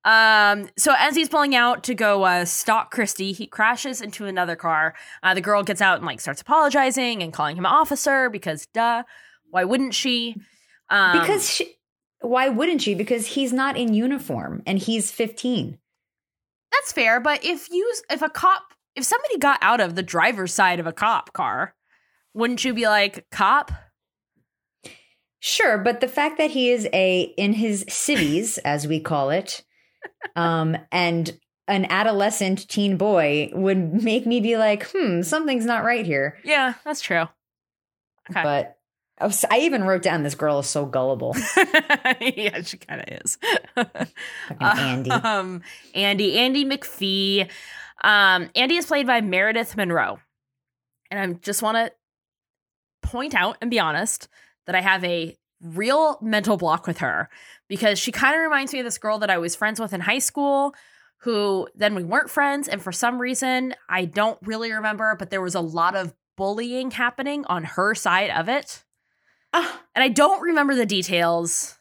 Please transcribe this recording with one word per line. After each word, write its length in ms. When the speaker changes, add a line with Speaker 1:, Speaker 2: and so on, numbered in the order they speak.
Speaker 1:
Um, 720
so 200
as 180
he's 140
pulling 260
out 280
to 100
go, 300
uh, 220
stalk 460
Christy, 420
he 140
crashes 540
into 240
another 300
car. 400
Uh, 140
the 60
girl 220
gets 180
out 160
and, 80
like, 140
starts 220
apologizing 800
and 100
calling 240
him 120
officer 640
because, 440
duh, 300
why 120
wouldn't 300
she? 420
Um, 320
Speaker 2:
Because 320
she, 220
why 280
wouldn't 320
she? 140
Because 320
he's 260
not 240
in 160
uniform 720
and 140
he's 320
fifteen. 680
Speaker 1:
That's 200
fair, 280
but 260
if 240
you, 240
if 140
a 60
cop, 340
if 80
somebody 340
got 240
out 200
of 140
the 80
driver's 500
side 260
of 80
a 60
cop 400
car, 420
wouldn't 320
you 80
be 140
like, 440
"Cop"? 400
Speaker 2:
Sure, 400
but 220
the 60
fact 300
that 140
he 180
is 240
a, 280
in 180
his 360
civvies, 680
<laughs> 20
as 280
we 120
call 320
it, 320
um, 420
and 460
an 180
adolescent 840
teen 280
boy 560
would 500
make 240
me 120
be 180
like, 340
"Hmm, 320
something's 420
not 180
right 220
here." 380
Speaker 1:
Yeah, 400
that's 180
true. 260
Okay. 140
Speaker 2:
But 340
I 60
was, 240
I 100
even 240
wrote 200
down, 200
"This 120
girl 240
is 80
so 180
gullible." 560
Speaker 1:
<laughs> 40
Yeah, 420
she 160
kinda 460
is. 140
<laughs> 220
Speaker 2:
Fucking 320
Andy. 520
Speaker 1:
Um, 500
Andy, 420
Andy 280
McPhee. 840
Um, 520
Andy 220
is 80
played 220
by 140
Meredith 540
Monroe. 440
And 100
I 200
just 240
wanna 280
point 320
out 280
and 100
be 80
honest 480
that 80
I 60
have 220
a 320
real 580
mental 360
block 280
with 140
her 300
because 300
she 140
kinda 260
reminds 360
me 60
of 60
this 140
girl 200
that 120
I 80
was 160
friends 240
with 140
in 80
high 180
school 560
who 540
then 200
we 80
weren't 260
friends. 380
And 140
for 100
some 280
reason, 540
I 160
don't 380
really 280
remember, 460
but 140
there 100
was 140
a 60
lot 340
of 180
bullying 540
happening 540
on 180
her 320
side 340
of 200
it. 340
Speaker 2:
Ah. 280
Speaker 1:
And 80
I 60
don't 320
remember 340
the 100
details. 960